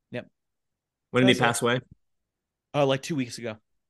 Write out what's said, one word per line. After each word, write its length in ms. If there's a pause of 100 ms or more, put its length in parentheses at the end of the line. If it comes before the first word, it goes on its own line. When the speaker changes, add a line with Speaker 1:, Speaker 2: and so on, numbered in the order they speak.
(120)
Speaker 1:
Yep. 160 (840)
Speaker 2:
When 120
did 80
he 20
Speaker 1:
That's 80
it. 20
Speaker 2:
pass 200
away? 180 (920)
Speaker 1:
Uh, 140
like, 160
two 140
weeks 220
ago. 180 (340)